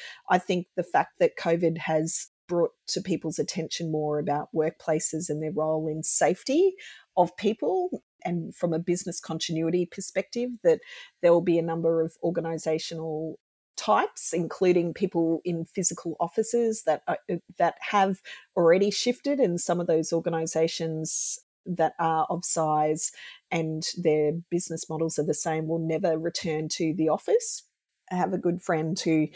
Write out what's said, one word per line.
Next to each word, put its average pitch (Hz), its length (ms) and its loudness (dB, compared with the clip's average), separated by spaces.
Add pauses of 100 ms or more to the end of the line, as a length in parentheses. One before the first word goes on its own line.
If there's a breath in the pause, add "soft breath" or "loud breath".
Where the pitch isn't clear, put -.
(280 loud breath)
I 233 100 4
think 180 280 -2 (100)
the 180 60 0
fact - 380 -2
that 170 160 4
covid 170 420 2
has 160 500 -2 (200)
brought 175 240 2 (160)
to - 120 -2
people's 165 380 -2
attention 170 520 -4
more 151 280 0
about 147 360 -2
workplaces 156 760 0
and 151 120 -2
their 156 100 -4
role 156 360 0
in 156 140 -4
safety 294 720 4 (420 loud breath)
of - 200 4
people, 294 680 -2 (220)
and 170 300 -4
from 170 180 -2
a 160 60 0
business 175 420 -2
continuity 165 640 -2
perspective, 233 640 -6 (120)
that 160 180 4 (420 loud breath)
there 170 100 8
will 170 80 6
be 170 180 2
a 160 40 2
number 165 400 0
of 165 200 -4
organisational 160 1120 -4 (420)
types, - 560 0
including 175 600 2
people 165 520 0
in 170 200 -4
physical 175 560 -4
offices 220 640 0
that 156 240 0
are, - 100 -2 (400)
that 170 220 2
have 196 400 2 (360 loud breath)
already 185 340 6
shifted, 254 500 0
and 175 200 2
some 175 200 0
of 175 60 -2
those 165 260 2
organisations 160 1300 -2 (260)
that 170 340 0
are 165 300 0
of 175 160 -4
size 156 680 0 (380 loud breath)
and 160 360 -2 (100)
their 151 360 4 (180)
business 170 400 -4
models 160 280 -2
are 147 60 0
the 156 80 0
same 160 360 -2
will 165 100 0
never 160 400 0
return 160 500 -4
to 160 280 0
the 160 120 2
office. - 540 0 (480)
I 180 60 -2
have 180 160 0
a 180 60 -2
good 175 220 -2
friend 160 380 -2
who, 156 380 2